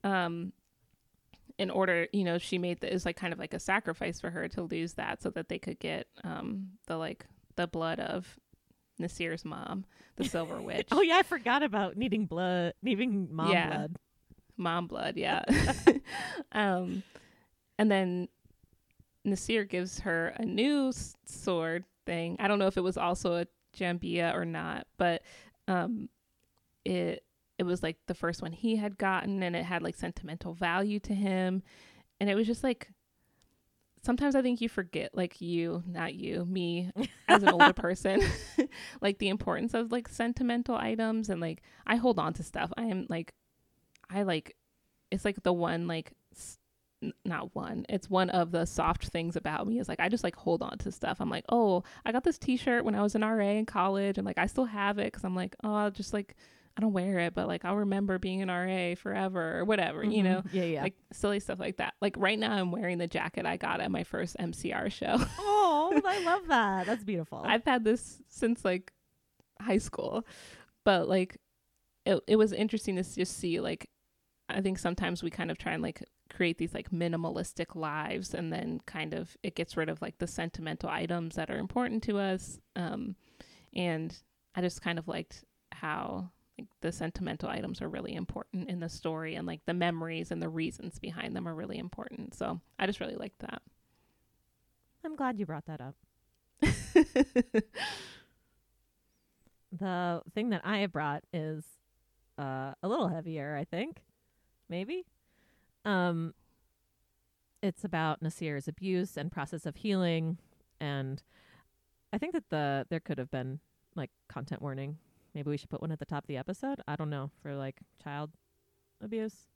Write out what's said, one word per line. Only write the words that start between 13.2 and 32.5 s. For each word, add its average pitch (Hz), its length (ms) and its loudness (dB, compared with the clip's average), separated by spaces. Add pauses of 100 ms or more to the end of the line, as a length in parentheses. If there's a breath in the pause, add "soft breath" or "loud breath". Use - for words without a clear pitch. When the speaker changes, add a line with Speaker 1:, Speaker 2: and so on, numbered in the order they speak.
Speaker 2:
mom 160 180 4
Speaker 1:
Yeah. 170 160 4
Speaker 2:
blood. 165 280 -4 (600)
Speaker 1:
Mom 170 300 0
blood, - 300 -4
yeah. - 320 0
<laughs> - 40 6 (1000 loud breath)
Um, 190 500 0 (760 loud breath)
and 214 120 6
then 180 380 2 (960)
Nasir 202 400 2
gives 185 360 -4
her 165 360 0
a - 80 -4
new 262 460 4
s-, - 340 -8
sword 170 600 -2 (200)
thing. 170 340 -2
I 208 100 2
don't 208 100 4
know 196 80 4
if 190 100 2
it 185 60 2
was 180 160 0
also 175 380 2
a 170 100 0 (280)
Jambia 175 600 0
or 175 100 -2
not, 165 420 -6 (120)
but, 170 240 4 (460 loud breath)
um, 185 420 0 (760)
it, 175 400 0 (340)
it - 40 0
was, 180 200 0
like, 160 140 -2 (100)
the 170 80 -4
first 170 280 -4
one 165 100 -6
he 220 240 0
had 208 220 -2
gotten, 196 440 0
and 175 140 0
it 170 80 0
had, 175 180 -2
like, 170 120 -4
sentimental 170 580 -8
value 190 480 0
to 208 140 -4
him. 190 480 2 (580 loud breath)
And 202 80 2
it 196 60 4
was 214 120 4
just, 233 160 0